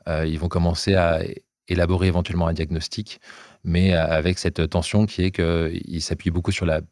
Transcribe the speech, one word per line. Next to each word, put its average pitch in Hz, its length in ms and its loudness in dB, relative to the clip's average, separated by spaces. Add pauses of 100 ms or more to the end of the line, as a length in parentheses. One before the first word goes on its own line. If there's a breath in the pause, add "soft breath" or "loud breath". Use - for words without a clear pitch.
euh, 80 200 -2
ils 80 100 -2
vont 87 100 -2
commencer 85 460 0
à 85 300 2
é-, - 200 -10 (240)
élaborer 90 400 2
éventuellement 85 400 0
un 82 60 0
diagnostic, 82 680 -6 (440 loud breath)
mais, 90 320 4
euh, 82 100 2
avec 80 320 2
cette 82 320 -2
tension 104 380 2
qui 92 160 -4
est 95 80 2
qu'ils 82 720 -2
s'appuient - 260 -4
beaucoup 87 220 -2
sur 92 160 -2
la 78 140 0 (100)